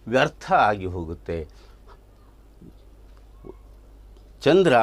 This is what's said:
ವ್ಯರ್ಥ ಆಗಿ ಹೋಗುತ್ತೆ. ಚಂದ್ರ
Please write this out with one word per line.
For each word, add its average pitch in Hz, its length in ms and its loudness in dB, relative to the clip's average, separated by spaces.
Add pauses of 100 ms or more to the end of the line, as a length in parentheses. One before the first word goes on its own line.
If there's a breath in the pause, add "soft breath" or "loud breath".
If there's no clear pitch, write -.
ವ್ಯರ್ಥ 139 440 -4
ಆಗಿ 107 340 0
ಹೋಗುತ್ತೆ. 85 600 -10 (3000 soft breath)
ಚಂದ್ರ 170 420 4